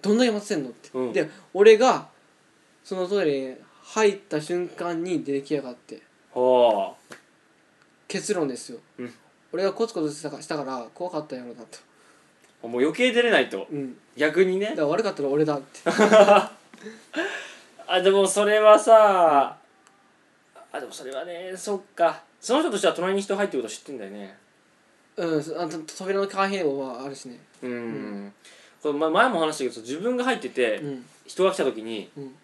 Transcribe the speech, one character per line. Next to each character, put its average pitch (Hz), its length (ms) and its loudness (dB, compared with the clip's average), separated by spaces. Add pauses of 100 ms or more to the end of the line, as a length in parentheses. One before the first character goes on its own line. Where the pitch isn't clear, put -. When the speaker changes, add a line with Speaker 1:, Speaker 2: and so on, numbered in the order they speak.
Speaker 1:
「ど 202 120 2
ん 220 40 2
だ 247 80 4
け 247 60 2
待 208 100 -4
た - 60 -16
せ 208 80 -2
ん 147 80 -4
の」 127 80 -10
っ - 20 -16
て。 - 200 -20
Speaker 2:
う 127 120 -4
ん。 117 80 -6
Speaker 1:
で、 127 160 -2 (240)
俺 208 240 8
が 226 320 2 (720)
そ - 120 -10
の 185 120 -4
ト 196 140 -2
イ 175 40 0
レ 135 260 -2
に 127 40 -16 (280)
入 220 280 2
っ 196 60 -6
た - 240 -6
瞬 175 260 -4
間 170 360 -6
に 170 200 -4
出 139 100 -6
て 139 80 -4
き 143 120 -6
や 139 80 -2
が 127 100 -12
っ 120 40 -16
て。 - 260 -20 (320)
Speaker 2:
は 120 640 4
あ。 - 200 -20 (920)
Speaker 1:
結 196 260 -6
論 170 140 -2
で 127 80 -6
す - 160 -16
よ。 120 80 -18 (200)
Speaker 2:
う 127 40 -10
ん。 123 100 -14 (380)
Speaker 1:
俺 175 120 -4
が 196 100 0
コ 226 140 -2
ツ - 60 -10
コ 175 140 -4
ツ 147 60 -6
し - 80 -16
た 151 80 -8
か-、 156 120 -14
し - 60 -18
た 160 100 -6
か 147 60 -6
ら 127 300 -8
怖 180 160 -8
か 165 100 -6
っ 151 80 -12
た 131 80 -12
ん 127 40 -12
や 123 60 -16
ろ 120 80 -16
な 117 100 -20
と。 - 140 -20 (840)
Speaker 2:
あ、 120 40 -10
も 120 120 -4
う - 20 4
余 160 140 0
計 247 160 0
出 233 100 2
れ 233 100 2
な 170 80 4
い 123 100 0
と。 95 220 -8
Speaker 1:
う 156 40 -8
ん。 135 220 -8 (180)
Speaker 2:
逆 151 280 2
に 185 160 0
ね。 208 100 -4
Speaker 1:
だ 294 60 -6
か 160 60 -2
ら 147 60 0
悪 175 160 0
か 202 80 -2
っ - 20 -8
た - 80 -8
の 139 80 -2
は 135 40 0
俺 151 120 2
だ 151 120 -2
っ 135 40 -8
て。 - 220 -20
Speaker 2:
<laughs> 170 60 -2 (2000)
あ、 180 140 0
で 190 100 4
も 196 160 4
そ 202 180 0
れ 214 140 4
は 214 200 10
さ、 185 800 6 (1120)
あ、 - 80 -10
で 135 60 -12
も 123 80 -16
そ 147 100 -16
れ 131 80 -12
は 135 140 -10
ね、 180 320 -12
そ 202 180 -6
っ 190 60 -6 (140)
か。 160 280 2 (160)
そ - 160 -2
の 302 60 4
人 320 100 0
と 208 60 -4
し - 40 -4
て 190 60 4
は 165 60 2
隣 185 200 -2
に 196 80 0
人 196 140 -4
入 202 100 0
っ - 40 -4
て 147 80 -4
る 123 60 -2
こ 110 60 -8
と - 60 -14
知 - 40 -16
っ - 40 -20
て - 80 -16
ん 135 60 -12
だ 107 80 -12
よ 98 60 -14
ね。 101 260 -16 (800)
Speaker 1:
う 170 200 -2
ん、 143 60 -2
そ-、 160 180 -8
あ 175 60 -4
と 156 120 -10
扉 190 400 -6
の 196 80 -2
開 196 220 -2
閉 160 300 -2
は 131 240 -10
あ 143 60 -10
る 139 60 -14
し - 100 -18
ね。 120 140 -18 (220)
Speaker 2:
う 131 60 -10
ん。 123 40 -6
Speaker 1:
う 120 40 -6
ん。 107 580 -10 (480)
Speaker 2:
こ 151 120 -4
れ 143 40 -4
ま-、 156 140 -2
前 220 180 4
も 196 120 -4
話 156 120 -2
し - 40 -10
た 139 80 -6
け 123 40 -2
ど 113 60 -16
さ、 117 60 -16
自 123 160 -10
分 233 180 -4
が 247 80 -4
入 247 140 -2
っ - 20 -10
て 127 100 -10
て、 113 280 -2
Speaker 1:
う 147 100 -10
ん。 131 180 -12 (200)
Speaker 2:
人 - 180 -4
が 190 80 4
来 190 60 -8
た 165 80 0
時 110 180 -4
に、 110 340 -10
Speaker 1:
う 143 40 -14
ん。 135 220 -16